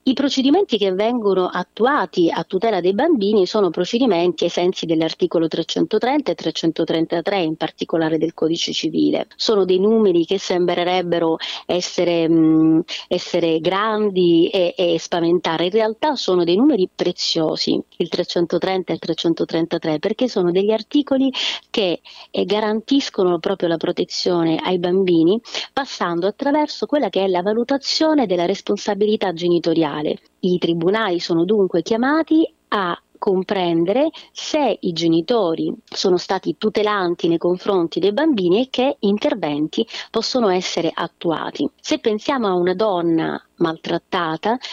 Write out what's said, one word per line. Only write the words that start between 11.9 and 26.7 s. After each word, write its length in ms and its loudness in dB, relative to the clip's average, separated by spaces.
mm, 520 4
essere 520 0
grandi 880 2
e, 280 0
e 240 2
spaventare, 640 0
in 60 0
realtà 440 0
sono 300 0
dei 120 2
numeri 380 4
preziosi, 840 -2
il 120 -2
trecentotrenta 840 -2
e 20 0
il 60 -8
trecentotrentatré, 960 -2
perché 300 -2
sono 240 0
degli 180 2
articoli 640 0
che, 300 -2
eh, 140 -2
garantiscono 920 0
proprio 300 -2
la 80 0
protezione 800 -2
ai 220 -2
bambini, 640 2
passando 540 -4
attraverso 600 -2